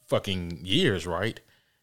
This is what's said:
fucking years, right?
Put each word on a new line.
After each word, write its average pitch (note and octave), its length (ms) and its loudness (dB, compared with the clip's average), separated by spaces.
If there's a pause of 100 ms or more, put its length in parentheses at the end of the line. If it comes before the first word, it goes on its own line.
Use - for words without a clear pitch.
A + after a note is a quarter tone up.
fucking F#2 580 -2
years, G2 420 2
right? F2+ 320 -2 (440)